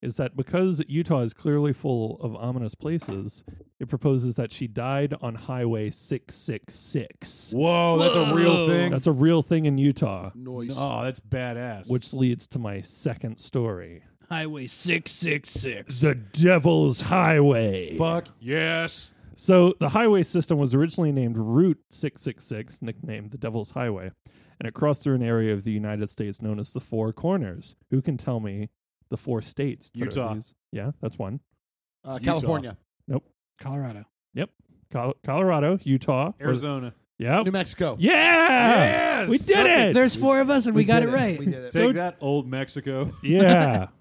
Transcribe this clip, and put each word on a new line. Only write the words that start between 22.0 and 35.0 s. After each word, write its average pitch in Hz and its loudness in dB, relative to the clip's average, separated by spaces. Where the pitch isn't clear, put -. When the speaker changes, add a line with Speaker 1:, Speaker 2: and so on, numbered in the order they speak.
Speaker 1:
six - -10
six, - -12
nicknamed 107 -10
the 113 -14
Devil's 113 -6
Highway, 101 -6
and 113 -8
it 113 -10
crossed 147 0
through 139 0
an 123 0
area 113 2
of 98 -4
the 113 -4
United 107 -4
States 104 -8
known 107 -4
as - -10
the 135 -6
Four 110 -4
Corners. 147 -6
Who 131 0
can 147 -2
tell 120 -6
me 104 -8
the 123 -8
four 120 -4
states 127 -8
that 117 -10
are 127 -6
Speaker 2:
Utah. 123 -6
Speaker 1:
these? 110 -12
Yeah, 110 -8
that's - -10
one. 107 -8
Speaker 4:
Uh, 135 -14
Speaker 2:
Utah. 113 -2
Speaker 4:
California. 147 -2
Speaker 1:
Nope. 135 -4
Speaker 3:
Colorado. 127 -10
Speaker 1:
Yep. 143 -8
Col-, 127 -4